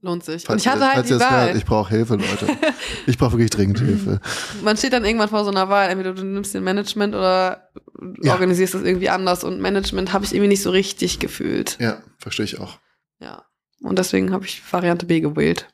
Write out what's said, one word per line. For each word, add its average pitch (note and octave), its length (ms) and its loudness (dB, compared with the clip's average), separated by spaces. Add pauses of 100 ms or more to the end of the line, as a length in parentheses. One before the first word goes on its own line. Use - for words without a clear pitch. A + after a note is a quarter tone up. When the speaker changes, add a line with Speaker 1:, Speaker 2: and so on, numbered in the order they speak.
Speaker 1:
Lohnt F3 220 -4
sich. E3 220 -8
Speaker 2:
falls - 40 -14
Speaker 1:
Und A3 120 2
ich G#3 60 2
hatte C4 140 2
Speaker 2:
ihr, C#4 40 4
Speaker 1:
halt C4+ 100 4
Speaker 2:
falls B3 120 2
Speaker 1:
die B3 60 4
Speaker 2:
ihr - 40 4
es A#3+ 60 4
Speaker 1:
Wahl. B3+ 240 4
Speaker 2:
hört, - 100 0
ich G#2+ 80 -2
brauch G#2+ 240 2
Hilfe, A2+ 260 2
Leute. G2 320 -2
Speaker 1:
<laughs> C#4+ 100 0 (500)
Speaker 2:
Ich B2 120 2
brauch B2 140 4
wirklich A2+ 180 4
dringend G2+ 280 2
Hilfe. G2+ 400 0 (440)
Speaker 1:
Man G#3+ 140 2
steht B3+ 160 0
dann A#3+ 120 2
irgendwann G#3+ 240 2
vor G#3+ 160 0
so G3+ 60 -2
einer F#3+ 180 2
Wahl. G3 200 4
Entweder F#3 260 -2
du F#3+ 100 -8
nimmst G3+ 300 -6
den F#3+ 80 -4
Management G3+ 500 -2
oder F#3 560 0 (540)
Speaker 2:
Ja. D3+ 100 4
Speaker 1:
organisierst F#3 400 2
das F#3+ 80 -4
irgendwie F#3 280 0
anders. F3+ 340 0
Und F#3 180 -6
Management F#3+ 500 -2
hab G3 120 0
ich G#3 100 -4
irgendwie G3+ 140 4
nicht G3 160 4
so F#3+ 80 0
richtig F#3 480 0
gefühlt. - 600 -4
Speaker 2:
Ja, A2+ 200 -2 (180)
versteh - 260 -8
ich - 160 -8
auch. - 200 -14 (400)
Speaker 1:
Ja. - 260 -18 (380)
Und F#3+ 160 -2
deswegen F#3+ 340 0
hab F#3 100 -4
ich - 200 -12 (100)
Variante F3 320 0
B E3+ 140 2
gewählt. D#3 540 -2